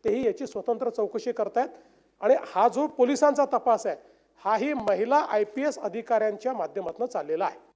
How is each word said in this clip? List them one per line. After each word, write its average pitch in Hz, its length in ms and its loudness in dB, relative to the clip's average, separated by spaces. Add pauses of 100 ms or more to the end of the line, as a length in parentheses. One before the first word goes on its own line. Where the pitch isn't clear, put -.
तेही 233 220 0
याची 226 200 -2
स्वतंत्र 233 440 -4
चौकशी 226 420 -4
करतायत. 226 360 -2 (520)
आणि 233 140 6 (200)
हा 208 140 6
जो 277 180 0
पोलिसांचा 277 580 4
तपास 240 420 0
आहे, 165 100 -4 (480)
हाही 220 300 0
महिला 220 420 0
आयपीएस 254 600 0
अधिकाऱ्यांच्या 220 760 -2
माध्यमातून 196 540 -6
चाललेला 165 380 -4
आहे. - 320 -8